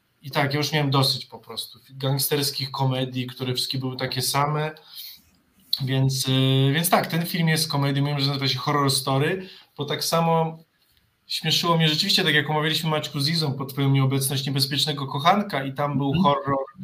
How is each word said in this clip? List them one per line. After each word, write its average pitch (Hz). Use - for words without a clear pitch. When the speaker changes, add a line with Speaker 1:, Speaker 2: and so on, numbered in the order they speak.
Speaker 1:
i 143
tak, 143
ja 151
już 147
miałem 147
dosyć 135
po 113
prostu -
gangsterskich 139
komedii, 131
które 127
wszystkie -
były 127
takie 127
same, 151
więc, 135
y, 131
więc 170
tak, 202
ten 170
film 165
jest 156
komedią, 139
mimo 143
że 139
nazywa 139
się 135
Horror 143
Story, 156
bo 147
tak 147
samo 165
śmieszyło 170
mnie 160
rzeczywiście, 160
tak 156
jak 147
omawialiśmy, 156
Maćku, 151
z 139
Izą 160
pod 135
twoją 139
nieobecność, 135
Niebezpiecznego 139
Kochanka 156
i 135
tam 143
był 139
Speaker 2:
Mhm. 139
Speaker 1:
horror 139